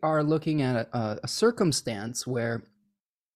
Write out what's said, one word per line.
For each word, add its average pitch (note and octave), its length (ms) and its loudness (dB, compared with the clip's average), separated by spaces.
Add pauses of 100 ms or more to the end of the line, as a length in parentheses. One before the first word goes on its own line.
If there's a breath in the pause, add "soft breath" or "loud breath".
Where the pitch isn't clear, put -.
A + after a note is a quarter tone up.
are D#3 220 2
looking D#3 380 2
at B2+ 120 2
a, A#2 240 -2
a, G#2+ 240 -2
a B2 60 -6
circumstance C3 960 0
where, A#2 380 -2 (720)